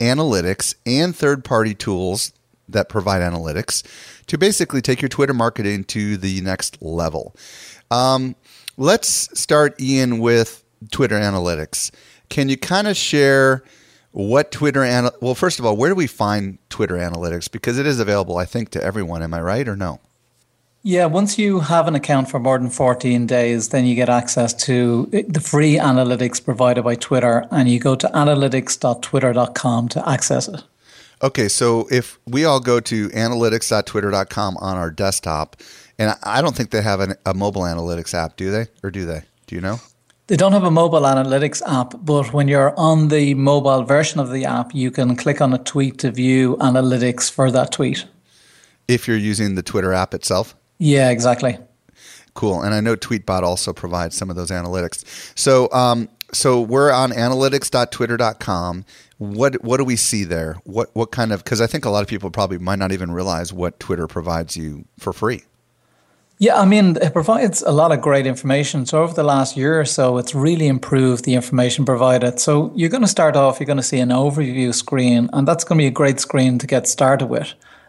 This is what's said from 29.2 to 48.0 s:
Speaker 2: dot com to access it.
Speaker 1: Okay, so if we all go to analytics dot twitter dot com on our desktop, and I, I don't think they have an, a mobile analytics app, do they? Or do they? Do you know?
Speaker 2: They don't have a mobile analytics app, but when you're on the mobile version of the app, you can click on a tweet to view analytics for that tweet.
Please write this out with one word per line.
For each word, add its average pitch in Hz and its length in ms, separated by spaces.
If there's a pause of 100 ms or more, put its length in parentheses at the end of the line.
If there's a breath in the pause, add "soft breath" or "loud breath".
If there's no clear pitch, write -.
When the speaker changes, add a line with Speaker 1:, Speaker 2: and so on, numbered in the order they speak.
Speaker 2:
dot 120 240
com 117 320
to - 200
access 131 380
it. 196 160 (580 soft breath)
Speaker 1:
Okay, 131 280
so 113 420
if - 360
we 131 180
all 143 160
go 120 180
to 110 300
analytics 113 600
dot 107 180
twitter 101 260
dot 98 180
com 98 280
on 95 180
our 85 160
desktop, 80 640 (420 loud breath)
and 107 120
I, 104 280
I 143 40
don't 156 120
think 113 160
they 110 100
have 101 200
an, 95 140 (120)
a 95 80
mobile 101 280
analytics 85 520
app, 82 220
do 95 160
they? 110 160 (160)
Or 98 80
do 95 120
they? 80 200 (240)
Do - 80
you 85 40
know? 98 200 (480)
Speaker 2:
They 190 80
don't 190 160
have 196 120
a 175 60
mobile 165 320
analytics 135 640
app, 127 320
but 143 340
when 143 140
you're 139 320
on 160 300
the 143 260
mobile 135 480
version 147 380
of 127 100
the 131 140
app, 123 320
you 127 160
can 123 240
click 143 240
on 135 120
a 127 60
tweet 135 400
to 131 140
view 127 480
analytics 127 680
for 131 220
that 127 220
tweet. 135 340 (800 soft breath)